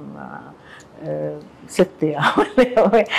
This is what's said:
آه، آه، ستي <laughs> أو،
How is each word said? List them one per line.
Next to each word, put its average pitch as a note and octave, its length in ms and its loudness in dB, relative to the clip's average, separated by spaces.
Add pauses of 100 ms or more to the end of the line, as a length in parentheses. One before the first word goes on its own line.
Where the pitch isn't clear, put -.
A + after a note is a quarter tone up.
(180)
آه، C3 340 -16 (560)
آه، D3+ 320 -6 (280)
ستي D#3 500 0
<laughs> C#3+ 40 -4 (560)
أو، G#3 260 4 (140)